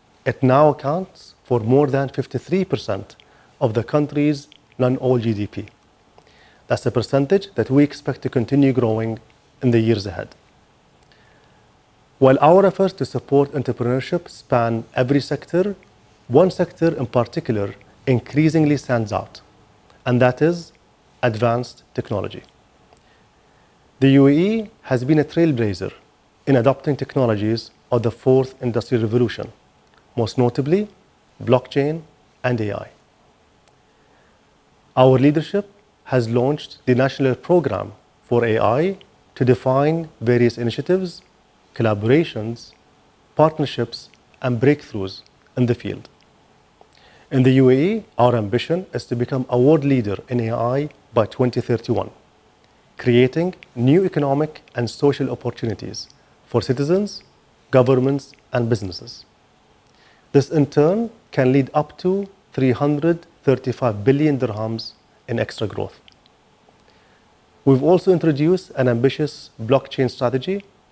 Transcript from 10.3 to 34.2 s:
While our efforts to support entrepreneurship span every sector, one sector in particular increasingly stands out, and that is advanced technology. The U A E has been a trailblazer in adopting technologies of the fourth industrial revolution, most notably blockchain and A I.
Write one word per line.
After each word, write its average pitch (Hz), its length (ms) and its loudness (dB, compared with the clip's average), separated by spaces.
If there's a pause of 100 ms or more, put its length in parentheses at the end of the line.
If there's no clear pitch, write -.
While 135 200 6
our 180 260 6
efforts 190 280 0
to 139 120 -6
support 139 460 0
entrepreneurship 127 760 -4
span 117 560 -2 (100)
every 131 240 0
sector, 175 560 -4 (540)
one 170 220 4
sector - 440 -2
in 127 120 -6
particular 113 680 -4 (320)
increasingly 147 680 2
stands 117 340 -4
out, - 300 -8 (640)
and 123 160 0
that 123 200 2
is 170 300 -2 (500)
advanced 120 600 -2 (100)
technology. 101 500 -8 (1600)
The 135 120 6
U 139 160 8
A 139 40 6
E 202 380 0 (140)
has 127 200 -2
been 151 160 2
a 143 60 2
trailblazer 117 640 -2 (560)
in 139 80 4
adopting 131 400 0
technologies 113 760 -2 (200)
of 120 120 0
the 113 80 -2
fourth 131 500 0
industrial 117 420 -2
revolution, 113 480 -2 (640)
most 113 220 -2
notably 143 500 0 (560)
blockchain 139 600 0 (380)
and 123 200 -2
A 104 120 -4
I. - 140 -10 (2000)